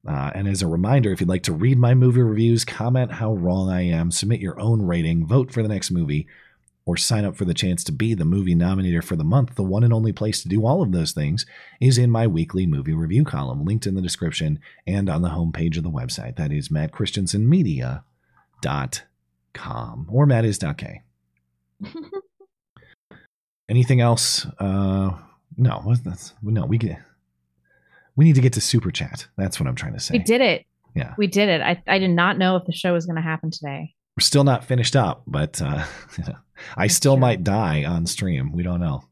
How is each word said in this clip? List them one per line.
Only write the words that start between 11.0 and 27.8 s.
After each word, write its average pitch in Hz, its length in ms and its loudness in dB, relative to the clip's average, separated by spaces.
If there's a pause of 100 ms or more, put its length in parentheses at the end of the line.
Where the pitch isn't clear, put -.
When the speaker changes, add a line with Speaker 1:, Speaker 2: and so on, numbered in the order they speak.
Speaker 1:
things 76 340 -2 (360)
is 127 160 6
in 123 120 4
my 113 160 2
weekly 104 400 0
movie 73 280 0
review 82 320 2
column, 69 400 -4
linked 110 200 -2
in 98 100 -2
the 95 60 -2
description 80 580 -4 (280)
and 98 220 -2
on 80 120 0
the 87 80 0
homepage 82 480 -2
of 82 60 -4
the 85 80 -4
website. 62 460 -8
That 76 160 -2
is - 180 -4
matt 76 220 -2
christensen 101 560 -2
media 76 540 0 (580)
dot 67 420 -6 (500)
com 113 560 -10
or 127 160 4
Matt 117 200 4
is 104 180 -2
okay. - 380 -8 (800)
Speaker 2:
<laughs> 202 100 -14 (1800)
Speaker 1:
Anything 123 300 4
else? 117 460 2 (140)
Uh, 95 520 0 (460)
no, 120 260 2
what, 120 200 2
that's, - 380 -12
no, 107 240 -2
we 92 120 0
get, 113 220 -4 (1160)